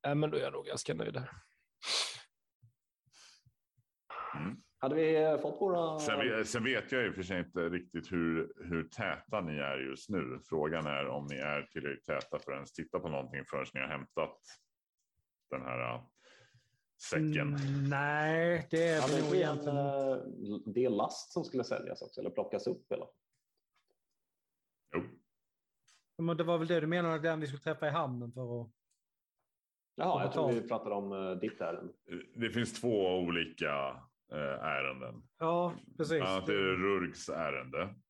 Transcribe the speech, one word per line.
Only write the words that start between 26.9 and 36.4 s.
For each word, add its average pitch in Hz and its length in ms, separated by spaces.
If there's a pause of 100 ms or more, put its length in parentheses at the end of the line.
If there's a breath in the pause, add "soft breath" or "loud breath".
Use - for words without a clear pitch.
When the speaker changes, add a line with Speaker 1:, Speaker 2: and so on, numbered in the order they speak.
Speaker 4:
den 160 200
vi 151 80
skulle 131 140
träffa 156 260
i 143 40
hamnen 127 400
för 120 300
att 113 100 (1200)
Speaker 3:
Jaha, 165 280
jag - 100
tror 156 140
vi 117 140
Speaker 4:
betala. 117 60 (120)
Speaker 3:
pratade 104 160
om, 98 160 (200)
eh, 92 80
ditt 107 220
ärende. 85 320 (420)
Speaker 2:
Det 117 140
finns 113 320
två 98 380
olika, 80 720 (420)
eh, 76 60 (260)
ärenden. 65 640 (100)
Speaker 4:
Ja, 170 360 (240)
precis. 156 200
Speaker 2:
Bland 95 200
annat 95 120